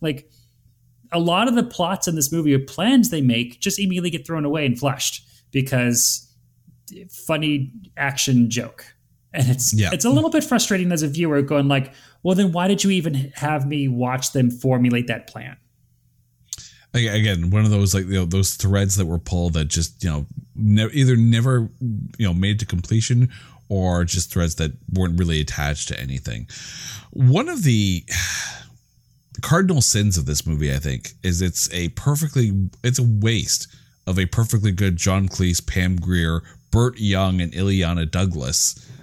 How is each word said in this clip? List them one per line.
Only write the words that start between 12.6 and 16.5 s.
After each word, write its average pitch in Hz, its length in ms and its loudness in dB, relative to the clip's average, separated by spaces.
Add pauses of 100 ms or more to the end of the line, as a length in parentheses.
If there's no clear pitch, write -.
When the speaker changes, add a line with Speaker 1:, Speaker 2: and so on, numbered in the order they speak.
Speaker 1:
did 196 160 2
you 196 60 4
even 151 440 -2
have 147 340 -2
me 143 180 -2
watch 123 460 -2
them 123 180 4
formulate 123 580 2
that 113 180 -6
plan?" - 300 -16 (1400)